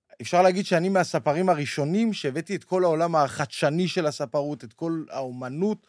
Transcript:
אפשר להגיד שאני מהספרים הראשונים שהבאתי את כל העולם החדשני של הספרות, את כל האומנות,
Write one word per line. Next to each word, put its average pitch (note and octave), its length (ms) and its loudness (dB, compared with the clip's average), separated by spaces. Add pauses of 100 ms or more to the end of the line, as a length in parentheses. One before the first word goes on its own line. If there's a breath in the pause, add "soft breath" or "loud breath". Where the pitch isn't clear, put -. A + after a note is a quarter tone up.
(220)
אפשר F3 200 4
להגיד F#3+ 240 4
שאני F3+ 240 2
מהספרים F3 600 2
הראשונים E3 640 0
שהבאתי D#3+ 420 -4
את - 80 -8
כל F#3 200 0
העולם E3 320 2
החדשני D3 720 0
של E3 180 -2
הספרות, C#3+ 580 -4
את A#2 100 -18
כל E3 360 -6
האומנות, C3 800 -4